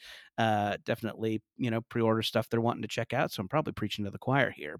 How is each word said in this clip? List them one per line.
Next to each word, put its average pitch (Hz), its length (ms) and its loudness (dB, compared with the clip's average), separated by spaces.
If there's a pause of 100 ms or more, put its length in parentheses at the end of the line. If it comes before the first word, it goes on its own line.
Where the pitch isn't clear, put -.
(360)
uh, 104 480 2
definitely, 110 560 -2 (160)
you 123 140 0
know, 113 180 2
pre-order 113 340 4
stuff - 280 0
they're 117 100 2
wanting 117 220 0
to 107 60 -6
check - 260 -4
out. 143 180 0
So - 80 -8
I'm 92 80 -4
probably 151 240 0
preaching 104 320 -4
to 98 60 -4
the - 80 -12
choir 127 360 2
here. 73 260 -10